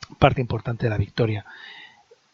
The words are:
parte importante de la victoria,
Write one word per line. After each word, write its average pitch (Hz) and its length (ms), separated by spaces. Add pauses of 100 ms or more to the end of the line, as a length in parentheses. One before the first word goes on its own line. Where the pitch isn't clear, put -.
(180)
parte 139 240
importante 117 440
de 113 40
la 104 80
victoria, 107 480 (880)